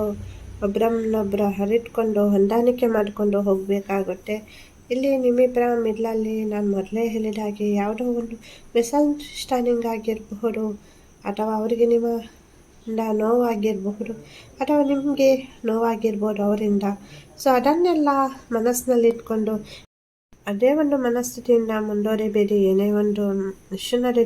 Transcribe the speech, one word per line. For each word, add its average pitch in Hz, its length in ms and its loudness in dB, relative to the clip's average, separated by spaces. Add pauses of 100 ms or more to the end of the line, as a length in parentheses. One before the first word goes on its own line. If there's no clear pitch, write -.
(600)
ಒಬ್ರನ್ನೊಬ್ರು 220 880 0
ಹರಿಟ್ಕೊಂಡು, 214 800 0
ಹೊಂದಾಣಿಕೆ 233 580 4
ಮಾಡ್ಕೊಂಡು 208 540 0
ಹೋಗ್ಬೇಕಾಗುತ್ತೆ. 196 960 -2 (540)
ಇಲ್ಲಿ 262 280 0
ನಿಮ್ಮಿಬ್ಬರ 247 460 2 (160)
ಮಿಡ್ಲಲ್ಲಿ 220 560 -2 (100)
ನಾನು 208 260 -2
ಮೊದಲೇ 196 360 -2
ಹೇಳಿದ 214 320 -4
ಹಾಗೆ 208 340 -4
ಯಾವುದೋ 214 380 -2
ಒಂದು 233 240 -4 (360)
ಮಿಸ್‌ಅಂಡರ್‌ಸ್ಟ್ಯಾಂಡಿಂಗ್ 247 1160 0
ಆಗಿರಬಹುದು, 220 800 -4 (600)
ಅಥವಾ 214 300 -2
ಅವರಿಗೆ 226 320 2
ನಿಮ್ಮಿಂದ 233 1120 -4 (160)
ನೋವಾಗಿರಬಹುದು, 214 960 0 (460)
ಅಥವಾ 294 240 2
ನಿಮಗೆ 277 480 2 (340)
ನೋವಾಗಿರ್ಬೋದು 220 800 0
ಅವರಿಂದ. 208 420 2 (520)
So - 140 0
ಅದನ್ನೆಲ್ಲ 302 580 4 (420)
ಮನಸ್ಸಿನಲ್ಲಿ 240 580 2
ಇಟ್ಕೊಂಡು 220 460 -2 (920)
ಅದೇ 208 260 2
ಒಂದು 294 240 0
ಮನಸ್ಥಿತಿಯಿಂದ 240 760 0 (100)
ಮುಂದುವರಿಬೇಡಿ. 208 800 0
ಏನೇ 190 280 2
ಒಂದು 208 320 0 (440)
ಮಿಷನರಿ 240 580 0